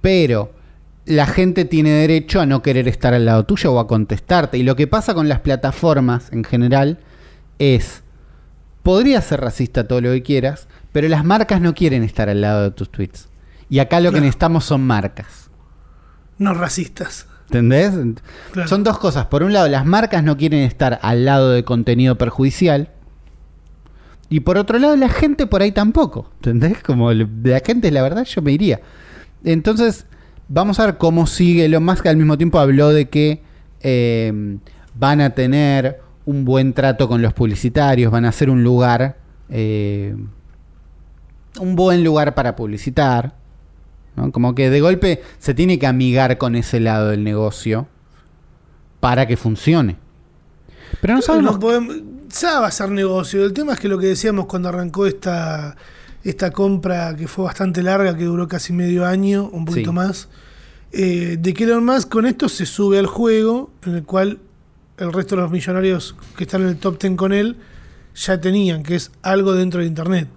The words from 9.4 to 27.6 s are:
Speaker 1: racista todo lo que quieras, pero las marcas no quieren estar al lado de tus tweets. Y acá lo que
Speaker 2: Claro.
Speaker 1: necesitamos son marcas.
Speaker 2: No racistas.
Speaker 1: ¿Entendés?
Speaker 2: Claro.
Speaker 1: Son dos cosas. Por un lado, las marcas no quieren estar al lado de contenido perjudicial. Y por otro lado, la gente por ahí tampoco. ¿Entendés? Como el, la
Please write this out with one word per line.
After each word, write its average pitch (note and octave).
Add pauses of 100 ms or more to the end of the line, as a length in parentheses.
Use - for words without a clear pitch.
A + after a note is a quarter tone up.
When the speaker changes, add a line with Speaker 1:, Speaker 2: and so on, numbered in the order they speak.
Speaker 1:
racista A#2+
todo B2
lo B2
que B2+
quieras, C3+ (240)
pero D3+
las D3+
marcas G3+
no E3+
quieren C#3
estar G#2+
al G2+
lado G#2
de G2+
tus -
tweets. - (400)
Y C3+
acá C#3
lo F3
que -
Speaker 2:
Claro. D3+
Speaker 1:
necesitamos E3
son C3+
marcas. G2+ (920)
Speaker 2:
No G3
racistas. E3+ (200)
Speaker 1:
¿Entendés? C3 (580)
Speaker 2:
Claro. E3+
Speaker 1:
Son G3
dos -
cosas. C#3+
Por D3
un G3
lado, F#3
las C3+
marcas G3
no D3+
quieren D3
estar B2
al A#2+
lado C3+
de B2
contenido B2
perjudicial. C#3 (1400)
Y D#3
por F3+
otro A3
lado, D4
la C4+
gente C#4+
por G3
ahí G#3
tampoco. G#3
¿Entendés? B2
Como A#2+
el, A2 (160)
la B2+